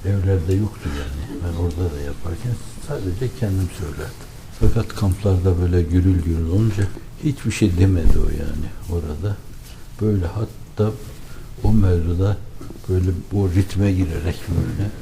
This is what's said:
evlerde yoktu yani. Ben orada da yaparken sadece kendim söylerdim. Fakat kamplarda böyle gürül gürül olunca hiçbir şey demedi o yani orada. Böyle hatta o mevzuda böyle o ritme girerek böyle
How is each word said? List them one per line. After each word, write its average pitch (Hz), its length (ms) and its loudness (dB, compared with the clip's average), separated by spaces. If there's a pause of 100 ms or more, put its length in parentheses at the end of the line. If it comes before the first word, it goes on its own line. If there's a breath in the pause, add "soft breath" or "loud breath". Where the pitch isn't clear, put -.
evlerde 95 500 2
yoktu 104 340 -2 (100)
yani. 71 460 -8
Ben 85 180 -2
orada 85 340 -2
da 71 40 -6
yaparken 87 520 -4 (360)
sadece 120 520 -4
kendim 95 280 0 (100)
söylerdim. - 480 -10 (340)
Fakat - 280 6
kamplarda 92 720 2
böyle 87 220 4
gürül 87 400 4
gürül 82 260 0
olunca 98 380 2 (380)
hiçbir 131 260 0
şey 92 280 2
demedi 92 400 8
o 78 120 6
yani 76 360 -2 (260)
orada. 85 440 -4 (640 loud breath)
Böyle 101 260 2
hatta - 640 -4 (760 loud breath)
o 95 80 8
mevzuda 92 640 4 (520)
böyle 92 220 2 (240)
o 98 140 2
ritme 98 440 2
girerek 85 560 -2
böyle - 420 -2 (120)